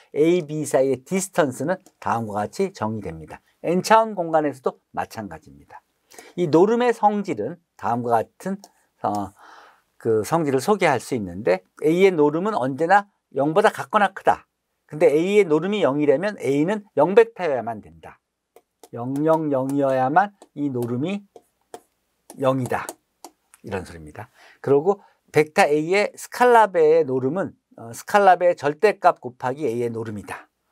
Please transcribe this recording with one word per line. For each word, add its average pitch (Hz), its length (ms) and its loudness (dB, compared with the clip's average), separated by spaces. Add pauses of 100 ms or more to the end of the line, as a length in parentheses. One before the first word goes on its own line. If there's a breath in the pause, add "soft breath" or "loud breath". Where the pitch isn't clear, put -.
(160 soft breath)
A, 165 300 2
B 151 200 -6
사이의 135 400 0
디스턴스는 180 720 -2 (220)
다음과 117 340 -4
같이 107 400 -6
정의됩니다. 110 680 -10 (220)
N차원 214 520 2
공간에서도 156 640 -2 (120)
마찬가지입니다. 80 880 -14 (540 loud breath)
이 175 120 -2
노름의 220 460 4
성질은 175 640 -2 (200)
다음과 120 340 -4
같은, 180 500 -2 (400 soft breath)
어, 101 300 -4 (640 loud breath)
그 110 260 0
성질을 143 360 -2
소개할 170 400 0
수 - 160 -6
있는데 110 480 -4 (200)
A의 180 280 4
노름은 165 420 0
언제나 165 540 0 (280)
영보다 160 340 2
같거나 202 440 -2
크다. - 340 -2 (380)
근데 156 220 0
A의 185 380 4
노름이 175 360 0
영이라면 147 580 2
A는 151 460 -2 (120)
영 165 180 2
벡터여야만 139 640 0
된다. 82 380 -20 (720)
영, 123 220 -8 (120)
영, 160 240 2
영이어야만 139 840 0 (180)
이 143 160 -4
노름이 127 540 -6 (1160)
영이다. 131 460 -2 (800)
이런 98 220 -8
소리입니다. 82 440 -18 (320 soft breath)
그리고 151 400 0 (300 soft breath)
벡터 156 320 2
A의 165 520 0
스칼라베의 185 920 4
노름은, 131 500 -4 (220)
어, 113 160 -16
스칼라베의 180 640 4
절대값 175 640 0
곱하기 131 460 -8
A의 120 240 -2
노름이다. 110 600 -10 (220)